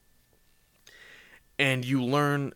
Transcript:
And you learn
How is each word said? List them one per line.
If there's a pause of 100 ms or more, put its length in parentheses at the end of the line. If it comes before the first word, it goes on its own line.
(1600)
And
you
learn